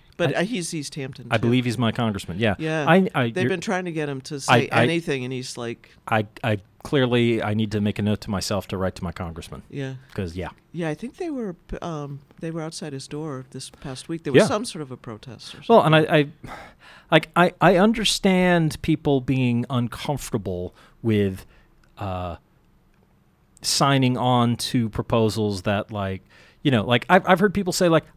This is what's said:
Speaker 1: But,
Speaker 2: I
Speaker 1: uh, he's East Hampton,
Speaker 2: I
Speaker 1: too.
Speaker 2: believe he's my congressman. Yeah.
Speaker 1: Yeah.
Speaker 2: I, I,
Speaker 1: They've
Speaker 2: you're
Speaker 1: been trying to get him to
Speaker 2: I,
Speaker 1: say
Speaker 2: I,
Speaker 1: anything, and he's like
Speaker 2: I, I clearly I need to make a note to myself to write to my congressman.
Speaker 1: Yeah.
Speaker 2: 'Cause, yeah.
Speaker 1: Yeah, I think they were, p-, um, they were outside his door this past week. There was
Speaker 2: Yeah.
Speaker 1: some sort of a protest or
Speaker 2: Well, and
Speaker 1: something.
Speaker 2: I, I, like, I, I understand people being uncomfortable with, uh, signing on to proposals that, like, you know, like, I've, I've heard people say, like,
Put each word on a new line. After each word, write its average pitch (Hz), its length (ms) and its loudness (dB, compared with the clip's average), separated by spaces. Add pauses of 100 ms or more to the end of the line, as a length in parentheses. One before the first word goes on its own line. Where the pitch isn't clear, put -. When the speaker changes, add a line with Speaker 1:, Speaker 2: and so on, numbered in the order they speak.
(160)
Speaker 1:
But, 170 180 0
Speaker 2:
I 143 60 0
Speaker 1:
uh, 170 40 0
he's 190 280 -4
East 151 220 -8
Hampton, 131 360 -10
Speaker 2:
I 117 60 2
Speaker 1:
too. 107 60 -4
Speaker 2:
believe 120 240 2
he's 113 100 -2
my 117 160 0
congressman. 98 460 -4
Yeah. 107 200 2
Speaker 1:
Yeah. 156 300 -4
Speaker 2:
I, 185 260 6
I, 135 160 0
Speaker 1:
They've 110 140 -2
Speaker 2:
you're 127 60 0
Speaker 1:
been - 100 -2
trying 185 240 -4
to 175 80 -6
get 151 160 -4
him 135 140 -8
to 147 140 -10
Speaker 2:
I, - 20 -8
Speaker 1:
say 127 340 4
Speaker 2:
I, 113 120 4
Speaker 1:
anything, 156 400 -2
and 131 80 -6
he's 127 260 -10
like 117 320 -10 (180)
Speaker 2:
I, 110 180 2 (160)
I 107 160 0 (260)
clearly 120 580 2
I 107 100 -2
need 107 200 0
to 107 100 0
make 104 160 0
a 107 40 -4
note 104 200 0
to - 80 -8
myself 98 380 -2
to 98 100 -6
write 92 180 -2
to - 80 -10
my 85 80 -6
congressman. 85 560 -12
Speaker 1:
Yeah. 135 260 -10 (200)
Speaker 2:
'Cause, 87 220 -6
yeah. 82 120 -6 (240)
Speaker 1:
Yeah, 165 160 -6
I 151 60 -4
think 233 240 -12
they 359 120 -6
were, 233 220 -6 (160)
p-, 165 140 -10
um, 143 380 -8 (200)
they 165 100 -6
were 165 120 -6
outside 156 320 -10
his 135 120 -12
door 147 440 -8
this 135 180 -12
past - 400 -12
week. 160 160 -6
There 147 80 -2
was 139 120 10
Speaker 2:
Yeah. - 20 4
Speaker 1:
some 247 180 -2
sort 175 180 -10
of 131 80 -12
a 123 60 -12
protest - 580 -16
or - 140 -20
Speaker 2:
Well, 202 140 8
and 151 120 6
Speaker 1:
something. 156 160 4
Speaker 2:
I, 156 80 4
I, - 360 -4 (560)
like, 160 260 4
I, 175 240 6
I 175 160 8
understand 185 1040 2
people 143 400 0
being 127 480 0
uncomfortable 107 1040 -4 (280)
with, 101 420 0 (540)
uh, 90 380 -6 (1300)
signing 131 560 2
on 120 380 2
to 113 340 -2
proposals 110 720 0
that, 104 280 -2
like, 98 300 -6 (420)
you 147 80 2
know, 110 140 4
like, 123 240 0
I've, 185 180 4
I've 175 140 4
heard 196 140 2
people 185 180 -2
say, 180 160 2
like, 160 160 4 (120)